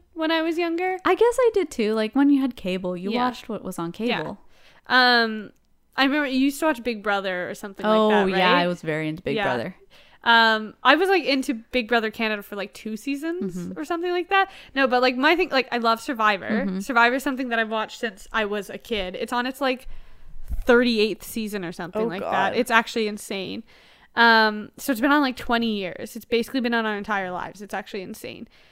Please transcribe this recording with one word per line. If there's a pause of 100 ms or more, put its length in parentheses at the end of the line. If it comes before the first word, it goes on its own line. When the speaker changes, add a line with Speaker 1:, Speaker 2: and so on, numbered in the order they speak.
(140)
Speaker 1:
when
I
was
younger.
Speaker 2:
I
guess
I
did
too.
Like,
when
you
had
cable,
you
Speaker 1:
Yeah.
Speaker 2:
watched
what
was
on
Speaker 1:
Yeah.
Speaker 2:
cable. (480)
Speaker 1:
Um, (440)
I
remember
you
used
to
watch
Big
Brother
or
something
Speaker 2:
Oh,
Speaker 1:
like (120)
that,
right?
Speaker 2:
yeah,
I
was
very
into
Big
Speaker 1:
Yeah.
Speaker 2:
Brother. (480)
Speaker 1:
Um,
I
was,
like,
into
Big
Brother
Canada
for,
like,
two
seasons
Speaker 2:
Mm-hmm.
Speaker 1:
or
something
like
that. (240)
No,
but,
like,
my
thing,
like,
I
love
Survivor.
Speaker 2:
Mm-hmm.
Speaker 1:
Survivor's
something
that
I've
watched
since
I
was
a
kid.
It's
on
its,
like, (800)
thirty-eighth
season
or
something
Speaker 2:
Oh,
Speaker 1:
like
that.
Speaker 2:
God.
Speaker 1:
It's
actually
insane. (520)
Um,
so
it's
been
on,
like,
twenty
years.
It's
basically
been
on
our
entire
lives.
It's
actually
insane. (240)